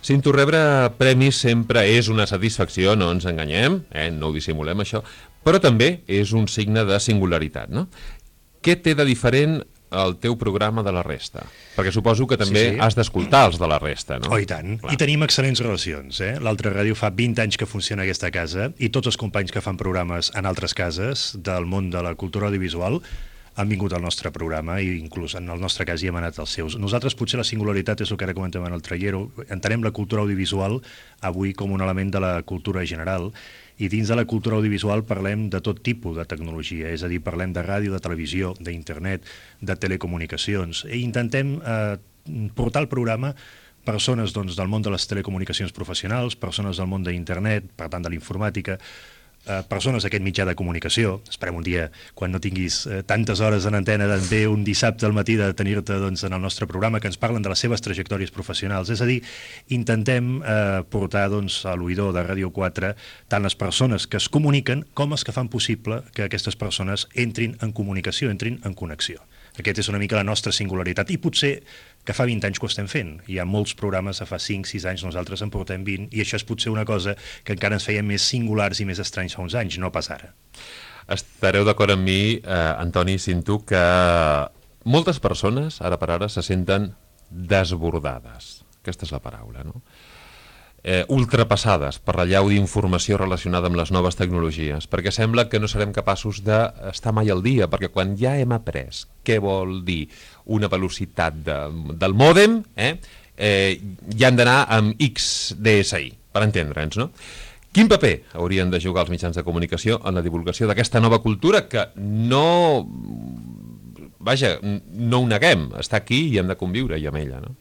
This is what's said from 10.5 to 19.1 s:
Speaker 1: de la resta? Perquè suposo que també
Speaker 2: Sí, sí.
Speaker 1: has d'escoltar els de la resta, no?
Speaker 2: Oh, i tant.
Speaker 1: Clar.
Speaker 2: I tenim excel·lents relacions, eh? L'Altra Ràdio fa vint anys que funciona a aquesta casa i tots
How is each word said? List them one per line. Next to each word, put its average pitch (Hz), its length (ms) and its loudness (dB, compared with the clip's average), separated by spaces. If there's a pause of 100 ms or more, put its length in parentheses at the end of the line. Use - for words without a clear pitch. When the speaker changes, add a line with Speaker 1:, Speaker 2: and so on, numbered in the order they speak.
Speaker 1:
de 98 80 0
la 90 120 0
resta? - 400 -8 (320)
Perquè 95 160 0
suposo 113 360 2
que 127 120 2
també 104 240 4
Speaker 2:
Sí, 110 140 2
sí. - 20 0
Speaker 1:
has 110 160 4
d'escoltar 110 540 6
els 82 100 -2
de 85 80 2
la 73 120 2
resta, 69 440 -6
no? 73 80 -2
Speaker 2:
Oh, 110 80 2
i 92 80 -4
tant. 87 320 -6
Speaker 1:
Clar. 143 160 -4
Speaker 2:
I 127 40 -2
tenim 151 280 2
excel·lents 131 320 2
relacions, 82 640 -4
eh? 107 160 -2
L'Altra 107 320 0
Ràdio 104 240 0
fa 104 160 0
vint 117 320 0
anys 104 160 -2
que 113 80 -4
funciona 101 320 -4
a 95 80 0
aquesta 90 240 -4
casa 92 480 -4
i 120 80 0
tots 123 240 0